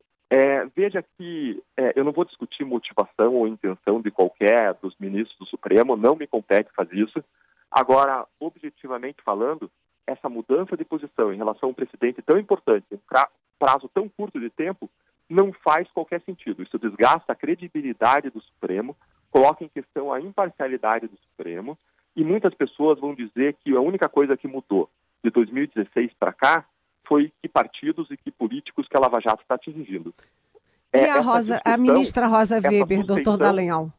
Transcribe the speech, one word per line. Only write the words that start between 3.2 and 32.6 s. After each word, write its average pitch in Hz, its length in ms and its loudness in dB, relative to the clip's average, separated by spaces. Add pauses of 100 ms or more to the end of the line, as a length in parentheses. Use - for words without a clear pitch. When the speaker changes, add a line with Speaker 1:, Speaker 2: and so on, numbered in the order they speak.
Speaker 1:
ou 120 120 2
intenção 104 540 -2
de 113 100 -4
qualquer 101 720 2
dos 95 160 -10
ministros 98 400 -8
do 98 80 -18
Supremo, 117 500 2
não 120 200 4
me 151 100 -10
compete 107 480 0
fazer 92 220 -4
isso. 110 260 -2 (480)
Agora, 131 560 4 (140)
objetivamente 139 840 -12
falando, 110 460 -4 (360)
essa 135 220 -10
mudança 135 480 -4
de 160 80 -8
posição 123 480 -4
em 95 40 -8
relação 107 320 -4
a 131 40 -4
um - 20 -8
precedente 123 480 -4
tão 160 160 2
importante, 190 520 0
em 202 60 -14 (120)
pra-, 131 200 2 (300)
prazo 135 300 2
tão 202 200 -2
curto 196 320 -10
de 117 100 -8
tempo, 175 400 -8 (400)
não 190 220 4
faz 165 400 0
qualquer 170 300 -6
sentido. 123 400 -10
Isso - 160 -8
desgasta 117 540 2
a 113 40 -4
credibilidade 143 920 -2
do 113 120 -14
Supremo, 107 540 -8 (340)
coloca 143 340 4
em 151 40 -18
questão 139 440 -8
a 131 80 -4
imparcialidade 131 840 -4
do 98 120 -16
Supremo, 92 600 -12 (380)
e 160 80 0
muitas 180 300 0
pessoas 147 440 0
vão 143 160 -8
dizer 127 480 -2
que 139 120 -2
a 127 60 4
única 170 280 0
coisa 139 280 2
que - 120 -10
mudou 104 420 -4 (320)
de 113 80 0
dois 113 200 2
mil 131 140 -4
e - 40 -8
dezesseis 117 500 -4
pra 90 140 -2
cá 156 320 2 (420)
foi 147 240 2 (120)
que 156 60 -12
partidos 147 640 -4
e 143 60 -14
que - 140 -14
políticos - 580 -8
que - 80 -2
a 135 40 4
Lava 120 200 2
Jato 110 260 -2
tá 127 100 -2
atingindo. 104 580 -12 (800)
Speaker 2:
E 262 60 4
Speaker 1:
É, 269 120 6
Speaker 2:
a 285 60 2
Speaker 1:
essa 277 40 4
Speaker 2:
Rosa, 233 360 0
a - 20 -
Speaker 1:
discussão, 233 240 0
Speaker 2:
ministra 254 440 2
Rosa 220 320 4
Speaker 1:
essa 196 120 0